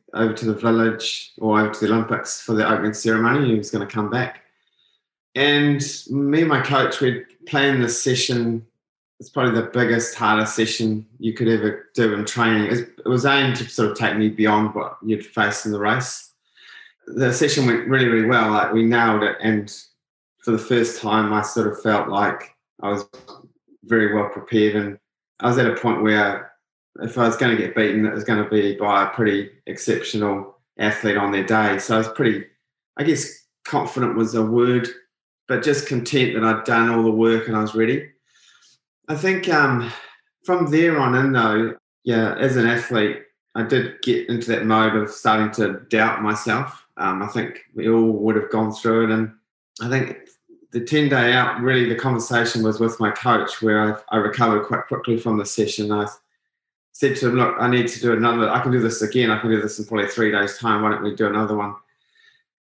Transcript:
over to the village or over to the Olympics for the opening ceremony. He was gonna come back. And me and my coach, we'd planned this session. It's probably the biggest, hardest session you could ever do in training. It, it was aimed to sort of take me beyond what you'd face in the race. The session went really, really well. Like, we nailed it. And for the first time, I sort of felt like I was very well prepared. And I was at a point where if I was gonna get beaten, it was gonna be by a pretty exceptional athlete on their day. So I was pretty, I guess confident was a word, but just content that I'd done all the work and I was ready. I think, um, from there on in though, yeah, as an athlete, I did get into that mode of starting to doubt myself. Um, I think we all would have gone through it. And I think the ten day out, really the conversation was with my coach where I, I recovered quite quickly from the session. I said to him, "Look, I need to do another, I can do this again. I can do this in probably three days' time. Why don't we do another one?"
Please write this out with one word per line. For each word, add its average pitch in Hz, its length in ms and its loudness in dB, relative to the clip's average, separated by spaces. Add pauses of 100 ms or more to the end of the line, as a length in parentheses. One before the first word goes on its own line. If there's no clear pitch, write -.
(160)
over 110 180 0
to 113 120 -8
the 107 100 0
village 113 800 0
or 107 240 2
over 107 100 0
to - 140 -2
the 104 80 2
Olympics - 480 -2
for 117 120 -4
the 107 140 2
opening 107 280 0
ceremony. 120 540 2
He 113 60 4
was 104 140 -4
gonna 101 160 -4
come 104 240 -4
back. 123 320 -4 (920)
And 143 460 2 (280)
me 139 300 0
and 165 100 2
my 131 120 2
coach, 131 380 0
we'd 127 240 0 (220)
planned 139 380 2
this 120 180 -2
session. 117 640 0 (540)
It's - 100 -20
probably 127 240 0
the 113 140 0
biggest, 117 480 0
hardest 107 400 0
session 110 500 -2 (140)
you 113 140 -2
could 117 140 0
ever 107 460 0
do 110 220 2
in 107 100 -4
training. 110 460 0
It, 120 180 -2 (160)
it - 20 -2
was 123 180 2
aimed 139 320 2
to 113 120 -8
sort 107 220 0
of - 60 -10
take 104 200 -2
me 107 120 2
beyond 107 440 2
what - 320 -8
you'd 107 200 -4
face 104 400 -4
in 107 60 -4
the 104 80 -4
race. 117 540 -4 (720)
The 123 260 0
session 139 360 2
went 113 200 0
really, 127 200 2
really 113 200 2
well. 113 220 2
Like, 104 240 0
we 113 100 4
nailed 113 380 4
it. 104 200 -2
And 107 300 0 (680)
for - 120 -2
the 110 60 2
first 117 440 -2
time, 107 320 0
I 107 100 0
sort 107 240 -2
of - 140 -6
felt 104 280 0
like 98 460 -4 (260)
I 101 80 -6
was 101 160 -4 (800)
very 107 300 2
well 104 160 0
prepared. 107 460 0
And 101 220 -4 (420)
I 123 80 0
was 120 120 2
at 120 100 2
a - 60 -2
point 117 260 0
where 107 500 0 (500)
if - 160 -8
I 120 80 4
was 113 120 2
gonna 120 180 2
get 92 200 -4
beaten, 107 300 2
it 101 80 -2
was 104 120 -6
gonna 104 240 0
be 101 260 2
by 101 280 2
a 95 60 -2
pretty 101 400 0 (180)
exceptional 104 920 -4 (220)
athlete 104 380 0
on 101 140 0
their 98 140 -2
day. 110 340 2
So 117 160 -2
I - 40 4
was 113 100 -2
pretty, 110 360 -2 (520)
I 143 60 -4
guess 143 420 -2 (200)
confident - 520 -2
was 113 180 0
a 110 80 2
word, 120 460 2 (580)
but 123 160 -2
just 147 240 0
content 123 460 0
that 110 100 0
I'd 110 220 0
done 117 240 2
all 117 140 2
the 113 80 4
work 113 360 2
and 110 80 -2
I 107 60 0
was 107 120 -4
ready. 113 360 0 (1000)
I 156 80 -4
think, 185 320 0
um, 131 440 2 (520)
from 170 280 0
there 160 280 4
on 123 160 2
in 135 160 2
though, 113 440 0 (280)
yeah, 113 320 0
as 131 220 0
an 117 100 4
athlete, 117 540 0 (340)
I 117 80 -2
did 117 380 -2
get 120 260 0
into 117 240 -4
that 110 140 0
mode 110 300 4
of 104 140 0
starting 107 440 0
to 98 360 -2
doubt 110 320 0
myself. 107 640 -4 (120)
Um, 95 240 -4
I 101 60 -6
think - 340 -6 (140)
we - 120 -4
all 113 240 4
would 107 240 0
have 107 160 -4
gone 110 220 -2
through 113 320 0
it. 110 60 0
And 110 200 0 (500)
I 120 80 -6
think 131 280 -2 (540)
the 120 100 -4
ten 151 260 0
day 123 260 4
out, 123 280 0
really 123 260 2
the 113 80 0
conversation 117 640 0
was 110 180 0
with 117 200 0
my 107 100 0
coach - 520 -2
where 107 340 2 (160)
I, 110 40 -2
I - 20 2
recovered 107 480 2
quite - 220 -6
quickly - 300 -2
from 113 200 -2
the 101 80 -2
session. 104 460 -2
I 104 160 0 (840)
said 143 260 0
to 127 120 0
him, 123 80 2
"Look, 113 220 2
I 123 100 2
need 120 180 2
to - 140 -8
do 120 120 2
another, 117 360 2
I 120 100 0
can 127 120 0
do 123 100 2
this 113 200 -2
again. 113 300 2
I 110 80 0
can 117 100 -2
do 110 120 2
this 107 180 -6
in 107 60 -8
probably 104 220 -2
three 110 240 0
days' 101 260 -2
time. 107 260 0
Why 107 80 2
don't 104 100 -4
we 104 140 -4
do 107 120 0
another 107 280 0
one?" 104 180 -4 (920)